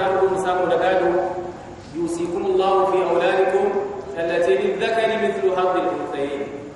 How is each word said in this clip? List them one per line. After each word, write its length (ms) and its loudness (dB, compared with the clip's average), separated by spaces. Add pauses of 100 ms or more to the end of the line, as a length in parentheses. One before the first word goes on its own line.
za 80 0
mu 80 0
zo 80 4
mu 160 0
samu 240 0
da 160 2
gado. 280 2 (840)
"يوصيكم 480 -4
الله 320 2 (160)
في 160 2
أولادكم 580 2 (540)
التي 360 2
للذكر 540 0 (140)
مثل 240 -2
حظ 320 2
الأنثيين." 640 -2 (340)